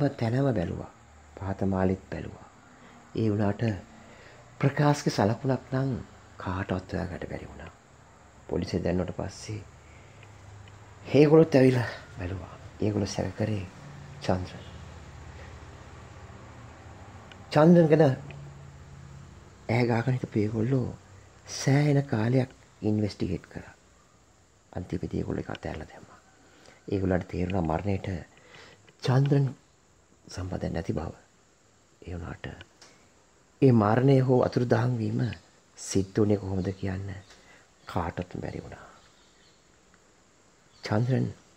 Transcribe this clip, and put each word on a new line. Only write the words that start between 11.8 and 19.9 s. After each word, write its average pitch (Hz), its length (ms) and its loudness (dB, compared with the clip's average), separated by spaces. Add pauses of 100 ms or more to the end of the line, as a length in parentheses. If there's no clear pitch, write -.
බැලුවා. 90 400 -10 (240)
ඒගොල්ලෝ 104 300 0
සැක 92 280 -4
කරේ 107 300 -4 (520)
චන්ද්‍රන්. - 480 -4 (2750)
චන්ද්‍රන් 165 420 8
ගැන 151 280 6 (1500)
ඇහැ 120 180 4
ගහගෙන 117 280 2